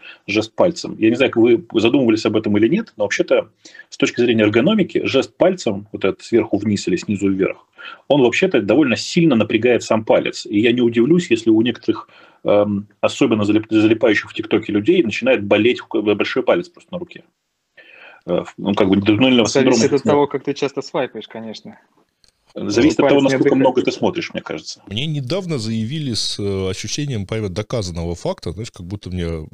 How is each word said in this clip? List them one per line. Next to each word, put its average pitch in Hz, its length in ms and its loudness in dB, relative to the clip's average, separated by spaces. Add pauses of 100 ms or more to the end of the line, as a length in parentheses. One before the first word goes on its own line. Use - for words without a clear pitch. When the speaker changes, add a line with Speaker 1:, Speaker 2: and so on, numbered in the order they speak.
(260)
Speaker 1:
жест 104 300 -2
пальцем? - 440 0
Я 110 100 4
не 123 80 2
знаю, 127 160 2
как 113 100 4
вы 117 300 4
задумывались 113 520 2
об 110 120 0
этом 104 200 0
или 113 120 4
нет, 220 260 -2
но 208 80 -4
вообще-то 180 460 0 (400)
с - 80 -18
точки 120 240 0
зрения 117 220 4
эргономики 143 640 2
жест 120 300 -2
пальцем, 104 560 0
вот 101 140 -4
этот 95 160 -2
сверху - 360 0
вниз 101 300 -2
или 95 80 2
снизу 101 340 -2
вверх, 95 380 -2 (400)
он 143 140 4
вообще-то 127 400 2
довольно 113 340 2
сильно 160 400 2
напрягает 113 480 2
сам 110 220 0
палец. - 400 0
И 101 160 -4
я 120 100 4
не 123 100 0
удивлюсь, 120 480 2
если 113 200 2
у 110 120 6
некоторых, - 460 -4 (380)
эм, 104 420 0 (140)
особенно 110 420 0
залип-, 107 260 0
залипающих 110 640 2
в - 20 -18
ТикТоке - 380 -4
людей 123 320 2
начинает 113 400 -2
болеть 107 360 2 (120)
большой 104 520 -2
палец 95 260 0
просто - 240 -20
на 180 60 -10
руке. - 260 -18 (1000)
Э, 90 200 -2 (120)
ну, 98 160 -2
как 98 140 2
бы, 98 80 4
дурнольного 110 540 4
Speaker 2:
Зависит 131 320 2
Speaker 1:
синдрома 143 160 2
Speaker 2:
от 135 60 -6
того, 147 240 2
как 135 180 -8
ты 143 80 -2
часто 139 280 -6
свайпаешь, 120 460 -8
конечно. 110 500 -16 (800)
Speaker 1:
Зависит 104 460 0
от - 60 4
Speaker 2:
Палец - 20 4
Speaker 1:
того, 139 100 4
Speaker 2:
не 135 40 4
Speaker 1:
насколько 135 120 2 (140)
Speaker 2:
отдыхает. 135 100 2
Speaker 1:
много 131 220 2
ты 135 100 -2
смотришь, - 420 -4
мне - 80 -8
кажется. - 460 -12
Speaker 3:
Мне 117 200 -6
недавно 156 500 -6
заявили 113 560 -6
с, - 260 -6
э, 98 300 -4
ощущением 110 580 -6
прямо 110 220 -6
доказанного 87 640 -6
факта, 156 380 -8
знаешь, - 180 -12
как 87 140 -16
будто 95 240 -12
мне 85 440 -6